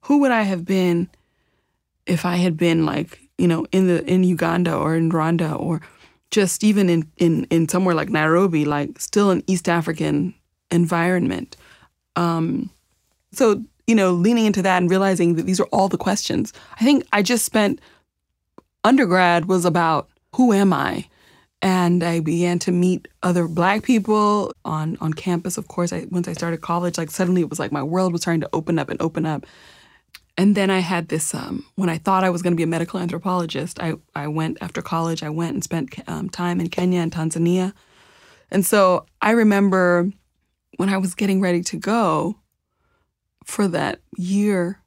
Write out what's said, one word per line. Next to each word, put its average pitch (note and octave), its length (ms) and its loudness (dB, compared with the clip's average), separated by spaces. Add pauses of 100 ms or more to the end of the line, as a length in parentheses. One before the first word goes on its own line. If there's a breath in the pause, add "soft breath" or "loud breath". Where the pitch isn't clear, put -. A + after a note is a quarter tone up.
Who C#4+ 180 2
would C#4 100 4
I A3+ 140 2
have F#3 200 -2
been F3+ 460 0 (960)
if F3 180 -2
I F3 120 -2
had F3+ 200 2
been, E3 300 2
like, - 340 -4 (200)
you F3+ 80 4
know, E3 240 0
in F#3+ 160 4
the, E3+ 180 2
in F#3 180 2
Uganda E3+ 520 2
or D#3+ 200 0
in E3 160 2
Rwanda E3 480 0
or D#3+ 220 -4 (480 loud breath)
just G3 340 0
even G#3 240 4
in, E3 300 0
in, E3+ 280 2
in E3 220 0
somewhere F3+ 280 0
like D3+ 140 -2
Nairobi, D#3+ 540 2
like, D3 360 -4
still G3+ 320 2
an F3+ 160 0
East F#3 200 0
African D#3+ 680 -2 (340)
environment?" E3+ 880 0 (580 soft breath)
Um, E3+ 540 -2 (600)
so, G#3+ 320 2 (240)
you A#3 80 4
know, F#3+ 160 4
leaning A3 340 2
into G3+ 160 0
that F#3 160 2
and F3 140 2
realizing F#3 440 2
that E3 120 -4
these F#3 120 -2
are - 120 0
all F#3+ 160 2
the F3 100 -2
questions. - 560 -4 (260 loud breath)
I A3 40 2
think C#4 280 4
I G#3 120 2
just A#3 200 0
spent, G#3 380 0 (1000 soft breath)
undergrad F3+ 600 4
was F#3 200 0
about, E3 440 0 (260)
"Who B3 180 4
am G3 200 4
I?" - 340 -4 (560 soft breath)
And F3 400 2
I E3+ 180 0
began F3 380 0
to F#3 120 -2
meet F3+ 360 0 (140)
other F3 260 0
Black F3+ 360 0
people G#3 680 2 (140)
on, D#3 340 -4
on D#3 140 -4
campus. F3 460 -4
Of - 80 -14
course, F3 260 -4
I, F3 160 -8
once F3 180 -4
I F3 60 -8
started E3 280 -6
college, F3 360 -2
like, D#3+ 140 -6
suddenly F3+ 300 0
it D3+ 100 -2
was D3+ 80 -8
like A2+ 120 -6
my C#3+ 120 -4
world F3+ 300 0
was E3+ 100 -4
starting E3 180 0
to - 100 -8
open D#3+ 280 -2
up C#3+ 100 -6
and D3+ 100 -8
open D#3+ 280 -4
up. D3+ 180 -6 (960 loud breath)
And G3 160 4
then G3 160 0
I F#3+ 80 2
had E3+ 300 -4
this, - 260 -4
um, - 280 -10 (120)
when F#3 120 -2
I E3 120 -2
thought F#3+ 240 0
I F#3 80 2
was F3 100 -4
gonna F3 140 0
be E3 80 -2
a D#3+ 40 0
medical E3+ 320 -4
anthropologist, E3+ 800 -6
I, E3 140 -4 (220)
I D3 120 -8
went D#3+ 320 -4
after F3 220 -8
college, E3 400 -4
I D3+ 80 -10
went E3 240 -4
and - 100 -6
spent, - 300 -6 (140)
um, D#3+ 220 -8
time F3 300 -4
in E3+ 100 -4
Kenya F3+ 320 0
and E3 100 -4
Tanzania. E3+ 600 -2 (760 soft breath)
And F#3+ 160 0
so F#3+ 400 2 (160)
I G#3 80 0
remember G3 800 4 (680)
when G3 120 0
I F#3+ 80 0
was F#3 160 -4
getting G3 280 0
ready F3+ 200 0
to - 160 -8
go G3 600 0 (1080)
for G3+ 220 -2
that E3 320 -4 (180)
year F#3+ 680 0